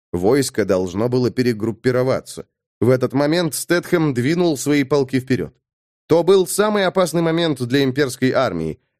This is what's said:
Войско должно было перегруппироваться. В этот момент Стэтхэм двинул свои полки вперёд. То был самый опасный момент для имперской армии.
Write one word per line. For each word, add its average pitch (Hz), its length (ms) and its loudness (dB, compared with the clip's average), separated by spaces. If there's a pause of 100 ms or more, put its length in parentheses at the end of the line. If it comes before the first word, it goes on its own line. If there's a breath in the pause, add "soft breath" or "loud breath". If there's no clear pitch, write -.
(120)
Войско 110 540 0
должно 92 440 0
было 123 220 0
перегруппироваться. 120 1160 -2 (340)
В 113 100 2
этот 127 240 2
момент 151 420 0
Стэтхэм 170 580 0
двинул 156 440 0
свои 143 260 0
полки 135 360 0
вперёд. 104 340 -4 (540)
То 165 160 4
был 185 240 4
самый 208 380 0
опасный 180 360 0
момент 160 400 0
для 127 220 0
имперской 131 480 0
армии. 87 480 -2 (200)